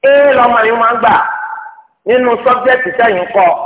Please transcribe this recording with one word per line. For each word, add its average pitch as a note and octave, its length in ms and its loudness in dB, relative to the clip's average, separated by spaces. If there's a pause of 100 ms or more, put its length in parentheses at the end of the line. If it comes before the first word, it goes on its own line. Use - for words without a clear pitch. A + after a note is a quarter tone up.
Ee C#4 300 4
lọmọ A#3+ 260 2
yìí A3+ 180 0
máa A#3 160 0
ń A#3+ 60 -4
gbà A3+ 160 2 (880)
nínú B3 300 0
sọ́bjẹ́tì B3 580 0
sẹ́yìn G3+ 360 0
kọ́. F#3+ 220 2 (180)